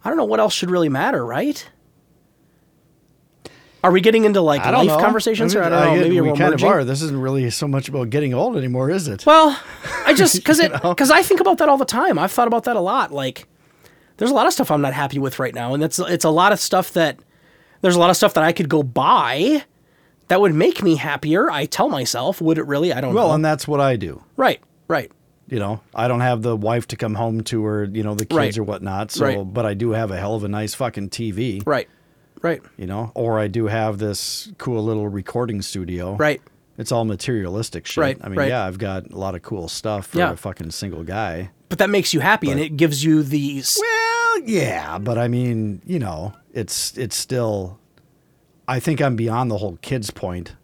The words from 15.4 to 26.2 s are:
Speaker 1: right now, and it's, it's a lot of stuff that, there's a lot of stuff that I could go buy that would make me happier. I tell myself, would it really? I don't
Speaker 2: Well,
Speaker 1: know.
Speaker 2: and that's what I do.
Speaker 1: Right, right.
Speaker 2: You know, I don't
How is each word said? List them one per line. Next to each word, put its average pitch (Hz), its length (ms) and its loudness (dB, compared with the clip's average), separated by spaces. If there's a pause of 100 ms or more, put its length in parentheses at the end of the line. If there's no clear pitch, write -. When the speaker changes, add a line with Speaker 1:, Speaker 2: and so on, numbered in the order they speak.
Speaker 1:
right 127 140 -4
now, 123 200 -4
and 147 80 0
it's, 160 160 -2
it's 170 260 -2
a 160 60 4
lot 180 220 6
of 196 80 0
stuff - 320 0
that, 160 260 0 (640)
there's 180 140 4
a - 40 4
lot 170 100 8
of 175 60 4
stuff - 180 4
that 156 100 4
I 170 80 4
could 170 180 -2
go 151 140 2
buy 151 800 2 (640)
that 185 120 4
would 190 140 4
make 214 280 2
me 170 140 4
happier. 151 540 0
I 151 160 -4
tell 226 240 -2
myself, 131 500 -4
would 160 160 2
it 151 100 -4
really? 143 280 0
I 127 80 -4
don't 135 100 -2
Speaker 2:
Well, 208 160 2
Speaker 1:
know. 156 60 4
Speaker 2:
and 156 100 2
that's 156 240 -2
what 147 120 0
I 135 160 2
do. 90 260 -8 (160)
Speaker 1:
Right, 262 220 2 (280)
right. 156 240 -4 (340)
Speaker 2:
You 127 120 -6
know, 104 240 -4 (120)
I 113 140 0
don't 120 120 0